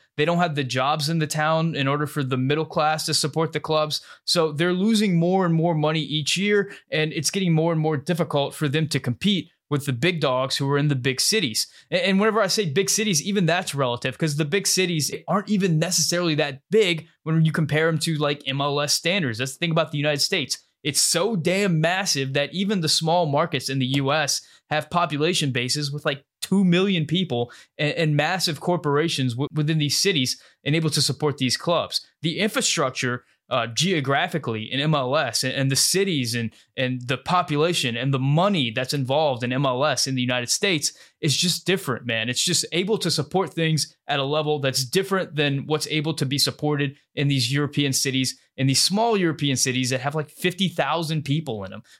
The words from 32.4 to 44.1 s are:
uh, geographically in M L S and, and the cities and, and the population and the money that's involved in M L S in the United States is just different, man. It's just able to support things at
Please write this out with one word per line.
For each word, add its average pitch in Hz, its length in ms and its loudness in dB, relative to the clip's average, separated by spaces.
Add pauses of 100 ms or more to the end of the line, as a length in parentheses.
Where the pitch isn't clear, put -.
uh, 120 160 0
geographically 139 1040 -2
in 131 100 -2
M 156 140 2
L 135 220 0
S 131 280 0
and, 131 100 -2
and 135 160 2
the 135 60 2
cities 135 580 0
and, 113 160 -2 (260)
and 127 320 -4
the 131 100 0
population 156 800 0
and 135 160 0
the 135 60 0
money 147 520 2
that's 127 240 -4
involved 135 480 2
in 123 100 -2
M 139 140 0
L 127 180 2
S 147 220 0
in 135 80 -4
the 127 80 0
United 123 280 0
States 185 420 0 (280)
is 143 160 2
just - 300 -2
different, 156 400 -2
man. 113 220 -2
It's - 160 -2
just 175 280 0
able 190 260 0
to 175 120 -2
support 160 420 -2
things 160 420 0 (140)
at 143 100 0